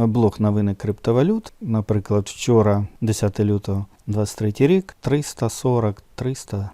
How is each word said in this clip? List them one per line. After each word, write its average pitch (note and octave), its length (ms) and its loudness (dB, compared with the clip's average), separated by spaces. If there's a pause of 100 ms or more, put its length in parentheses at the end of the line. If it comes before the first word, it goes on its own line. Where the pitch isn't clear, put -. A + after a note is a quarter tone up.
блок A2+ 340 2
новини G#2 360 2
криптовалют. B2+ 840 0
Наприклад, G#2+ 640 0
вчора, G#2 600 2 (140)
десяте G#2+ 440 0
лютого, G2+ 400 -2 (220)
двадцять G#2 300 -2
третій G#2+ 300 0
рік, F#3 340 0
триста C3 480 -2
сорок, A#2 540 -2 (120)
триста, A2 580 -6